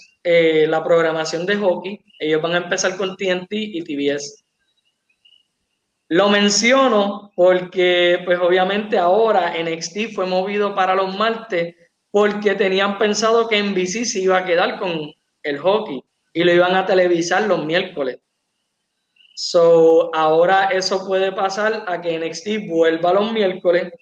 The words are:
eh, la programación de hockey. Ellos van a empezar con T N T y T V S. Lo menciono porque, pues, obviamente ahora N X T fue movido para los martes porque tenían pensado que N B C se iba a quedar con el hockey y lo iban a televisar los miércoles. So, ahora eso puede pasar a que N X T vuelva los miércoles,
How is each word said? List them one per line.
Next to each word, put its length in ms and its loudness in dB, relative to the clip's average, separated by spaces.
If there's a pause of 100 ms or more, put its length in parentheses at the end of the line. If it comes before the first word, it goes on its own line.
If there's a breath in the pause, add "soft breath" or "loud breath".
(240)
eh, 440 4
la 160 -2
programación 640 0
de 120 0
hockey. 460 -4 (140)
Ellos 240 -2
van 120 -2
a 40 0
empezar 400 -4
con 180 -6
T 140 -4
N 180 -4
T 80 -8
y 280 -8
T 120 -10
V 200 -2
S. 280 -14 (1700)
Lo 200 2
menciono 1040 2
porque, 920 2
pues, 140 0
obviamente 580 0
ahora 580 2
N 180 -4
X 200 -10
T 140 -6
fue 180 -6
movido 480 -2
para 220 0
los 200 -2
martes 600 -4 (360 soft breath)
porque 440 0
tenían 420 0
pensado 520 2
que 80 0
N 160 -2
B 120 -2
C 200 -6
se 160 -6
iba 160 2
a 80 -2
quedar 340 0
con 320 -8 (320)
el 140 -6
hockey 440 -2 (300)
y 140 -2
lo 80 4
iban 200 4
a 120 0
televisar 560 2
los 240 0
miércoles. 540 -4 (1120)
So, 840 4
ahora 560 2
eso 340 -2
puede 280 -2
pasar 520 -4
a 140 -6
que 160 -4
N 120 -6
X 180 -12
T 240 -6
vuelva 420 2
los 220 0
miércoles, 580 -2 (100)